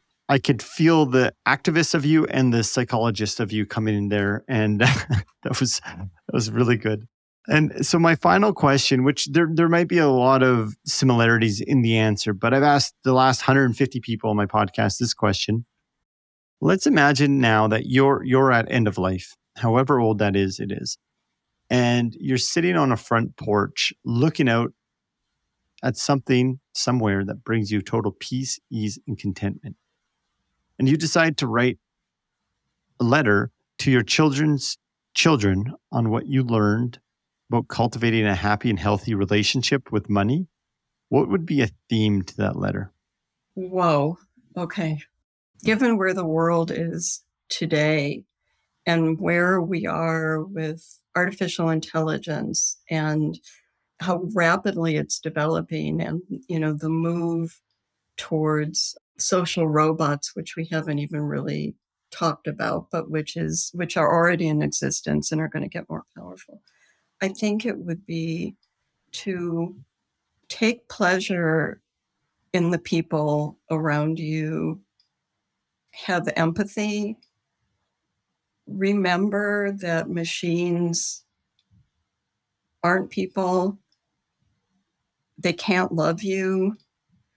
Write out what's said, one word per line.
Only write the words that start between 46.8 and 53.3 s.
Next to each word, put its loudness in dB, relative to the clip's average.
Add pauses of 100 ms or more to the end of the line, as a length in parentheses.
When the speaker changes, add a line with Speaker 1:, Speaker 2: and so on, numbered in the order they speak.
Speaker 2:
today -2 (600)
and 0
where 2
we -4
are -2
with -10 (160)
artificial -2
intelligence -4 (140)
and -2 (600)